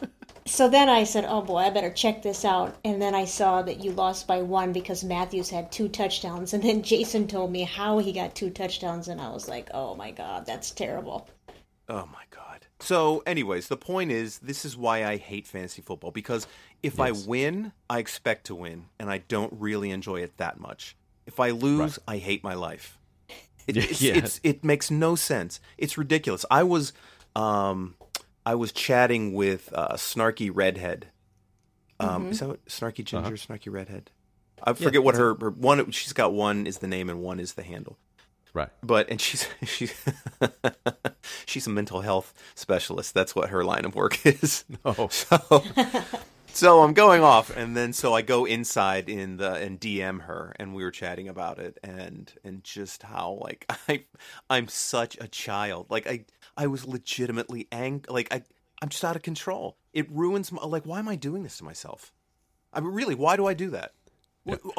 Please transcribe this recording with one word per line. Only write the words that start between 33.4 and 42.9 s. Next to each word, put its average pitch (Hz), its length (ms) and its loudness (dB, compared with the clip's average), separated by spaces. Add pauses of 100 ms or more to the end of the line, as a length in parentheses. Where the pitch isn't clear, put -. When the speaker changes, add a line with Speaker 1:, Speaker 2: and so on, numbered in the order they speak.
Speaker 2:
Redhead? 98 400 -12 (520)
I 120 80 2
Speaker 3:
Yeah, - 40 4
Speaker 2:
forget 139 280 4
what 131 100 8
Speaker 3:
that's 120 80 2
Speaker 2:
her, 117 100 6
Speaker 3:
it. 107 100 -2
Speaker 2:
her, 110 100 -2
one, 131 400 4
she's - 220 -6
got 104 200 4
one 104 340 2
is 95 120 -8
the 98 80 -6
name 92 220 -4
and 87 140 -6
one 90 160 -6
is 90 140 -8
the - 100 -12
handle. - 340 -14 (560)
Speaker 3:
Right. 71 160 -4 (140)
Speaker 2:
But, 113 260 4
and 113 100 -4
she's, - 360 -2
<laughs> - 100 -10
she's, - 280 -6 (460)
<laughs> - 1040 -4
she's - 220 -6
a - 20 -4
mental 101 320 -4
health 98 320 -2 (200)
specialist. 87 600 -2